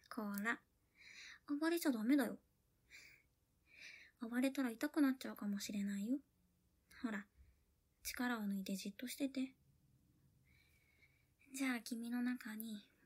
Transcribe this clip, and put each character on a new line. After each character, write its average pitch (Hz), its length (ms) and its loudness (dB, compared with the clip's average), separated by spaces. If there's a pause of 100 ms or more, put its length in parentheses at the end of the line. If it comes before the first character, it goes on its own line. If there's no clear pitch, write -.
(140)
こ 226 80 -2 (220)
ら、 233 180 -2 (1000)
暴 320 120 4
れ 339 80 4
ち 330 80 0
ゃ 285 40 6
ダ 220 120 2
メ 254 120 6
だ 254 120 4
よ。 - 120 -6 (1800)
暴 240 200 -2
れ 269 120 6
た 269 100 0
ら 254 80 2
痛 233 200 -2
く 311 120 4
な 269 80 8
っ 262 80 4
ち - 100 -6
ゃ 220 40 -4
う 214 40 -8
か 208 120 -4
も 202 120 0
し - 140 -4
れ 202 100 0
な 202 160 0
い 202 80 -2
よ。 269 120 2 (800)
ほ 240 80 -2
ら、 202 180 -6 (760)
力 247 340 0
を 214 60 -2
抜 202 160 2
い 190 40 -2
て 196 120 -2
じ 196 140 -4
っ 202 40 -6
と 254 140 -8
し - 80 -6
て 277 120 2
て。 262 280 -2 (2000)
じ 269 140 -2
ゃ 262 80 4
あ 240 60 0
君 233 320 -4
の 247 100 0
中 247 340 -2
に 214 320 -8 (180)